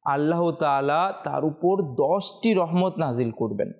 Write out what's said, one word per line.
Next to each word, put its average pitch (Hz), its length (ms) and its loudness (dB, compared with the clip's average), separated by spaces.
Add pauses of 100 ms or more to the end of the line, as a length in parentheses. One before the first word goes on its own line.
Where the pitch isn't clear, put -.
আল্লাহ 156 480 2
তাআলা 147 720 0
তার 143 200 -2
উপর 175 380 0
দশটি 165 720 0
রহমত 180 440 0
নাজিল 123 320 0
করবেন। 104 500 -4